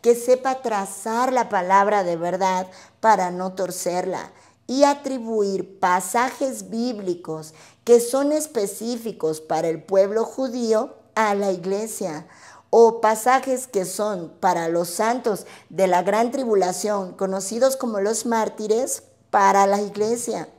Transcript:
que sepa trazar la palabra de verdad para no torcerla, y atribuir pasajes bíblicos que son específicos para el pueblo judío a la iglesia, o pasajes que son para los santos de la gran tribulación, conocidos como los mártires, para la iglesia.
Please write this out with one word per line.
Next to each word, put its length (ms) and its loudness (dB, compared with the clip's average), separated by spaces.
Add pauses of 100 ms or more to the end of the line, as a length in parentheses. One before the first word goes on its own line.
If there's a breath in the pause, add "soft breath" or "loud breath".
que 140 6
sepa 440 0
trazar 720 -2
la 160 0
palabra 540 4
de 140 0
verdad 500 -2 (320 loud breath)
para 320 4
no 220 -6
torcerla, 800 -4 (340 soft breath)
y 160 2
atribuir 960 0
pasajes 920 -2
bíblicos 840 -6 (300 loud breath)
que 160 8
son 320 0
específicos 1080 -4
para 280 -2
el 120 -4
pueblo 440 2
judío 720 -2 (180)
a 220 2
la 160 0
iglesia, 720 -6 (500 loud breath)
o 240 6
pasajes 680 0
que 160 -2
son 460 -6 (100)
para 280 0
los 200 0
santos 580 -2 (220 loud breath)
de 180 0
la 160 2
gran 300 0
tribulación, 800 -2
conocidos 640 -2
como 240 -4
los 260 -2
mártires, 800 -2 (260)
para 380 4
la 120 2
iglesia. 680 -4 (100)